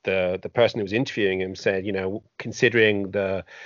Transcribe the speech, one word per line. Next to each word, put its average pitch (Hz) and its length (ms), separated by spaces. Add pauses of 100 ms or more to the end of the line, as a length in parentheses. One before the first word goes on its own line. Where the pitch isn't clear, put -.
the, 95 380
the 107 60
person 117 300
who 104 60
was 92 80
interviewing 104 480
him 92 160
said, 95 280
you 104 80
know, 95 300 (160)
considering 107 720
the, 95 340 (220)